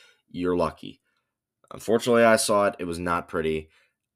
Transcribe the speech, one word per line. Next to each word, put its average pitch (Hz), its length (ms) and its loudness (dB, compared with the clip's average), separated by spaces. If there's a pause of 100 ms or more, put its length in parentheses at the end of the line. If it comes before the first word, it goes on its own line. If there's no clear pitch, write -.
(300)
you're 90 260 -4
lucky. 78 460 -6 (720)
Unfortunately, 117 520 2
I 113 120 6
saw 104 320 2
it. 98 100 -4
It 90 80 -8
was 87 140 -6
not 85 280 -2
pretty. 78 420 -4 (460)